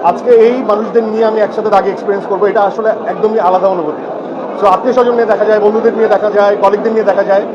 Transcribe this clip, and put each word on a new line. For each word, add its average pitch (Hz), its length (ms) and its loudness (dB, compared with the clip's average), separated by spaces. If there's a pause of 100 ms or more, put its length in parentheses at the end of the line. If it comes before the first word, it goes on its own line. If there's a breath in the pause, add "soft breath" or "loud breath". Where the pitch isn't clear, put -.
আজকে 233 260 0
এই 240 360 4
মানুষদের 214 380 0
নিয়ে 220 200 -2
আমি 220 160 0
একসাথে 208 300 -2
দাগি 196 200 2
এক্সপেরিয়েন্স 202 380 -4
করবো, 202 180 0
এটা 202 160 0
আসলে 214 320 -2 (120)
একদমই 214 340 -2
আলাদা 185 280 2
অনুভূতি। 170 340 -4 (580)
So 202 60 2
আত্মীয় 226 260 2
স্বজন 240 200 2
নিয়ে 233 140 0
দেখা 208 180 0
যায়, 214 160 2
বন্ধুদের 220 340 0
নিয়ে 220 140 0
দেখা 208 220 0
যায়, 202 260 2
কলিগদের 208 360 0
নিয়ে 220 120 0
দেখা 196 200 0
যায়। 196 180 2 (120)